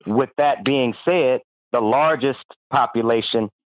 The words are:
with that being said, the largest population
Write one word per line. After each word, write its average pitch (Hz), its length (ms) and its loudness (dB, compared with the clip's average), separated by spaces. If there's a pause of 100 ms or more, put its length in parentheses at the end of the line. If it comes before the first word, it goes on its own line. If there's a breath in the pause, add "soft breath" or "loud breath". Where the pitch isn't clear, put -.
with 120 320 -2
that 143 280 0
being 131 280 0 (140)
said, 143 320 2 (320)
the 123 80 0
largest 135 640 0 (260)
population 117 800 -2 (200)